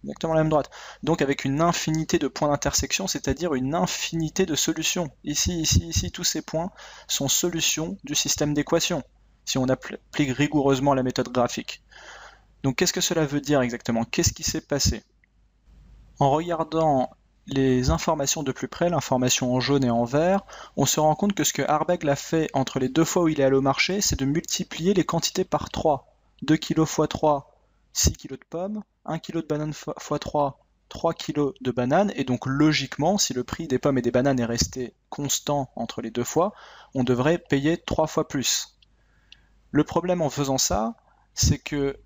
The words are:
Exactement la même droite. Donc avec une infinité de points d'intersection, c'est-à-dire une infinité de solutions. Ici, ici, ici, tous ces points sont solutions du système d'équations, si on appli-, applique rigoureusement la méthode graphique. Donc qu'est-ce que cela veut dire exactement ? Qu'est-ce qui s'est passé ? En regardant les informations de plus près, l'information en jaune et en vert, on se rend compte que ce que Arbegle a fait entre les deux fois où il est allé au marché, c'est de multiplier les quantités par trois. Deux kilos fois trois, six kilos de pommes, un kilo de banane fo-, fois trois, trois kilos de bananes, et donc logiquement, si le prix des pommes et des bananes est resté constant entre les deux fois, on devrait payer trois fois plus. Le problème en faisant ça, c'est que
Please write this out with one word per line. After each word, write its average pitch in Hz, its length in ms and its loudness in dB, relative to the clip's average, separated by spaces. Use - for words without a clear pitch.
Exactement 160 300 -4
la 160 80 4
même 156 80 4
droite. 147 220 2
Donc - 180 2
avec 139 240 0
une 139 160 2
infinité 165 560 0
de 151 100 0
points 147 220 0
d'intersection, 143 580 -2
c'est-à-dire 156 460 -2
une 131 220 0
infinité 170 720 0
de 160 100 -2
solutions. 160 560 -2
Ici, 180 380 -2
ici, 170 260 2
ici, 170 240 -2
tous 175 120 -10
ces 160 180 -2
points 165 300 -4
sont - 200 -2
solutions 165 760 -2
du 143 120 -6
système 147 380 0
d'équations, 151 500 0
si - 140 -2
on 127 60 2
appli-, 127 300 -2
applique - 360 -2
rigoureusement 139 640 2
la 127 80 0
méthode 127 260 -2
graphique. 123 540 -2
Donc 135 140 0
qu'est-ce - 160 2
que 185 80 -2
cela 165 240 0
veut 143 160 -2
dire 143 200 2
exactement ? 117 420 -2
Qu'est-ce - 300 0
qui - 100 -14
s'est - 180 -4
passé ? 135 420 -2
En 139 120 4
regardant 160 800 0
les 131 420 2
informations 160 540 0
de 135 80 -2
plus - 160 -6
près, - 220 0
l'information 127 640 0
en 127 60 2
jaune 135 240 2
et 123 60 2
en 117 140 2
vert, 160 420 0
on 139 80 2
se - 140 0
rend 151 160 4
compte 202 180 0
que 151 100 0
ce - 100 0
que 143 100 -2
Arbegle 151 460 0
a 139 60 4
fait 160 380 -2
entre 135 260 0
les 131 100 0
deux 156 140 4
fois 175 200 2
où 165 40 4
il 156 120 0
est 135 40 4
allé 135 120 6
au 135 60 4
marché, 139 400 0
c'est - 180 0
de 135 60 0
multiplier 170 680 -2
les 180 120 4
quantités - 380 -2
par - 260 -4
trois. - 460 -2
Deux 156 140 4
kilos 156 320 2
fois 151 180 0
trois, - 480 0
six - 200 2
kilos - 260 -14
de - 60 -20
pommes, 202 380 -6
un 160 140 -4
kilo 165 240 -6
de 160 60 -8
banane 151 260 -2
fo-, - 240 -10
fois 147 220 -4
trois, 143 440 -2
trois - 280 -4
kilos 147 460 -2
de 127 100 -2
bananes, 147 440 2
et 139 80 -2
donc 127 220 -2
logiquement, 147 720 2
si - 160 -2
le 123 100 -4
prix - 240 -8
des 127 120 2
pommes 139 180 2
et 120 60 0
des 120 80 2
bananes 127 280 2
est 120 60 0
resté 117 480 -4
constant 143 680 -4
entre 117 280 -8
les 113 80 -8
deux 120 120 -2
fois, 185 300 2
on 131 100 2
devrait 127 360 4
payer 147 380 2
trois - 280 0
fois 156 220 -2
plus. - 500 -4
Le 147 120 4
problème 175 380 -2
en 147 80 0
faisant 135 300 -2
ça, 220 360 -2
c'est - 240 2
que 139 480 -4